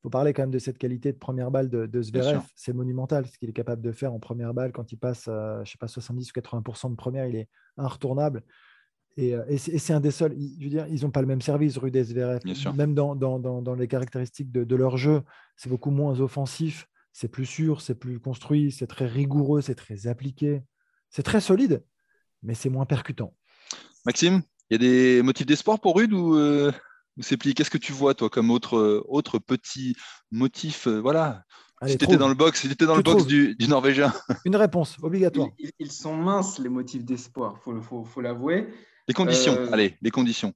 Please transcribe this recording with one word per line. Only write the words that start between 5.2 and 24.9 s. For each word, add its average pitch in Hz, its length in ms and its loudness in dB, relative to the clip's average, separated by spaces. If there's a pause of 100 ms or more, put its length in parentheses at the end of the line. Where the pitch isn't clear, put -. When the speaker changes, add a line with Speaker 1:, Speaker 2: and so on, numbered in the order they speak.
Speaker 1:
euh, 107 360 -6
je - 60 -16
sais - 80 -20
pas, 117 80 -10
soixante-dix 120 440 -10
ou - 20 -20
quatre-vingts 117 300 -8
pour 110 140 -12
cent 127 140 -8
de 117 60 -8
première, 131 300 -6
il 120 100 -6
est 110 120 -10 (280)
inretournable. 135 680 -4 (760)
Et, 123 160 0
euh, 117 120 -6
et 143 120 -2
c'est, 160 140 -6
et 160 60 0
c'est 165 140 -2
un 151 80 4
des 143 100 2
seuls, 156 260 0
il, 143 220 -8
je 143 60 -12
veux 143 60 -6
dire, 151 180 -4
ils 147 160 -4
ont 143 60 -2
pas 139 100 0
le 135 60 0
même 131 160 -2
service, 147 340 0
Ruud 127 180 -4
et 131 80 4
Zverev. 123 400 -2
Speaker 2:
Bien 185 120 -6
sûr. 139 200 -4
Speaker 1:
Même 147 200 0
dans, 143 200 0
dans, 131 240 -2
dans, 123 220 -6
dans 123 140 -6
les 123 120 -2
caractéristiques 127 640 -6
de, 123 140 0
de 120 120 0
leur 131 200 2
jeu, 143 260 4 (340)
c'est - 120 -14
beaucoup 127 220 -2
moins 139 300 0
offensif, 143 680 -4 (240)
c'est - 160 -10
plus 131 160 -6
sûr, 156 380 -2
c'est 127 120 -6
plus 123 240 -8
construit, 139 540 0
c'est 123 140 -8
très - 200 -4
rigoureux, 139 540 2
c'est 135 140 -4
très 101 320 -10
appliqué, 135 560 -4 (480)
c'est 147 120 -6
très 214 200 2
solide, 196 420 2 (580)
mais 113 120 -6
c'est 131 160 -4
moins 131 160 -2
percutant. - 500 -4 (680)
Speaker 2:
Maxime, 175 380 4 (260)
il 113 60 2
y - 0 -
a 113 40 2
des 127 440 6